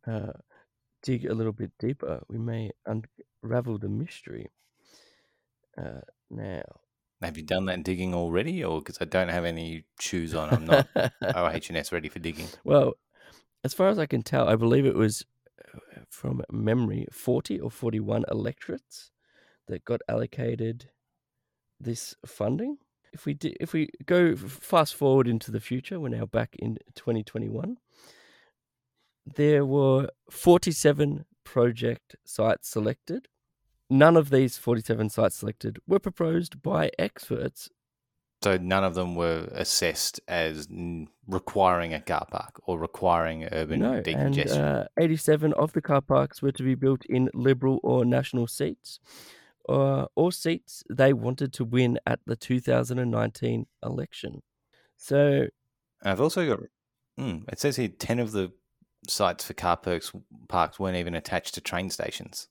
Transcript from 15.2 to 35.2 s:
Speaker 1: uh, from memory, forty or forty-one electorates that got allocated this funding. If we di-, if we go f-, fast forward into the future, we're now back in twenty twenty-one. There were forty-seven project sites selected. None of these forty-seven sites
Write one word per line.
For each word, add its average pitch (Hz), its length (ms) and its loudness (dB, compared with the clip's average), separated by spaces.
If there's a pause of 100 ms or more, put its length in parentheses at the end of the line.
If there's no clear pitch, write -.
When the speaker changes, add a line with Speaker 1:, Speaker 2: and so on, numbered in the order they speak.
Speaker 1:
uh, - 340 -20
from 127 340 -6 (100)
memory, 110 580 0
forty 123 480 -2
or - 120 -6
forty-one 110 600 -2
electorates - 800 -8 (560)
that - 180 -10
got 117 240 -4
allocated 117 840 -4 (880)
this - 340 -8 (120)
funding. 196 520 -4 (340)
If - 140 -12
we 147 80 -4
di-, 143 260 -8
if 165 120 -8
we 156 160 0 (180)
go 175 260 6
f-, - 60 -2
fast 151 560 0
forward 135 320 6
into 117 240 -2
the 110 100 -4
future, 139 380 -6
we're 139 120 -6
now 113 160 -4
back 117 320 -2
in 113 200 -6 (160)
twenty 113 300 -4
twenty-one. 113 540 -6 (1500)
There 147 380 4
were 135 440 4 (220)
forty-seven 147 960 4 (200)
project 117 800 0
sites - 440 0
selected. 120 600 -4 (600)
None 147 280 8
of 147 140 6
these 131 280 4
forty-seven 113 520 0
sites 110 260 2